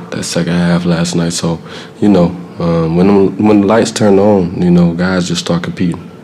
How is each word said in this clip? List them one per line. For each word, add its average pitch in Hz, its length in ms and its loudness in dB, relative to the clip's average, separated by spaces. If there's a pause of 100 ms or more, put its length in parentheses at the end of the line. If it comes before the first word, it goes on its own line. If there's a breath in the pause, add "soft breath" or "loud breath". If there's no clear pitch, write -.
(100)
that - 140 -8
second 85 300 -4
half 87 300 0
last 85 300 -2
night. 85 200 -2
So, 82 260 -4 (400 loud breath)
you 104 80 2
know, 90 180 4 (320)
um, 85 380 -2
when, 98 400 4 (100)
when 107 140 6
the 98 80 2
lights 110 240 2
turn 101 260 2
on, 95 420 2
you 90 120 2
know, 87 200 4
guys 87 360 -2
just 85 140 -4
start 85 200 -2
competing. 87 480 -6 (140)